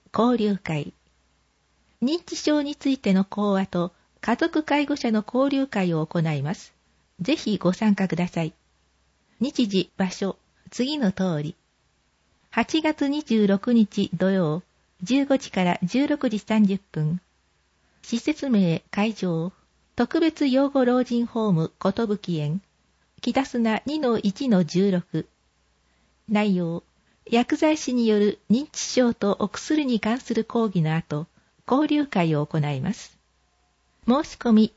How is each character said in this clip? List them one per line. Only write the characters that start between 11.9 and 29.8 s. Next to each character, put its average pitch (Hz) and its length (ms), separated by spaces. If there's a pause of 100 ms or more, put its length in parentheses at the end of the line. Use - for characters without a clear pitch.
八 302 320
月 302 240
二 294 160
十 214 240
六 196 260
日 214 400
土 185 200
曜、 170 320 (400)
十 269 200
五 277 140
時 - 140
か 185 100
ら 175 220
十 262 240
六 285 200
時 220 120
三 220 260
十 190 120 (120)
分。 156 300 (840)
施 233 120
設 285 320
名、 185 400
会 208 240
場、 175 360 (460)
特 240 240
別 320 260
養 269 220
護 277 160
老 247 180
人 240 220
ホ 220 240
ー 196 40
ム、 160 280
寿 196 540
園。 151 260 (600)
北 269 240
砂 226 400
二 302 120
の 240 200
一 240 320
の 185 120
十 185 280
六。 175 360 (1000)
内 208 260
容、 170 300 (400)
薬 240 320
剤 311 220
師 254 160
に 233 120
よ 214 120
る 208 220 (100)
認 262 200
知 - 120
症 240 320
と 202 260
お 202 80
薬 302 380